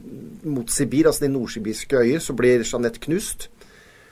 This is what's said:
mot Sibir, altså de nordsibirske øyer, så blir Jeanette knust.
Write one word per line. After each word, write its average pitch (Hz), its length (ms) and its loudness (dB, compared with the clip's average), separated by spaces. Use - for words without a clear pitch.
mot 135 240 -4
Sibir, 139 380 2
altså 147 220 2
de - 0 -
nordsibirske 113 640 -2
øyer, 123 180 4
så 151 160 -6
blir 123 300 6
Jeanette 120 340 -2
knust. - 480 -4